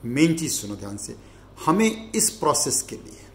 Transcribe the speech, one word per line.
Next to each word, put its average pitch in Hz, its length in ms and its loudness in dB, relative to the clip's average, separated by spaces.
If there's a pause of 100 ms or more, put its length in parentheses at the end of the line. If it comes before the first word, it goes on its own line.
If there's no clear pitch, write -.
main 151 300 4
चीज़ 160 180 -2
सुनो 104 220 -6
ध्यान 101 220 -10
से, - 180 -10 (500)
हमें 220 460 2
इस - 200 2
process - 500 0
के - 140 -10
लिए - 260 -18 (140)